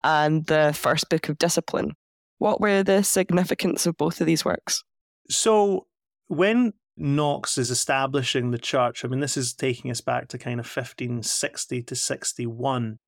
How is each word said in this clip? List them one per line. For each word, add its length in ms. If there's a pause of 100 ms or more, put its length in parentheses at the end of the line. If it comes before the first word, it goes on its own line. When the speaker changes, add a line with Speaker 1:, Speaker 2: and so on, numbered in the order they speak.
Speaker 1:
and 440
the 280
First 340
Book 200
of 80
Discipline. 560 (460)
What 200
were 220
the 220
significance 800
of 100
both 240
of 60
these 180
works? 400 (460)
Speaker 2:
So 560 (420)
when 460 (240)
Knox 640
is 100
establishing 800
the 80
church, 480
I 20
mean, 120
this 180
is 160
taking 380
us 100
back 280
to 100
kind 200
of 60
fifteen 560
sixty 640
to 120
sixty-one. 1000 (100)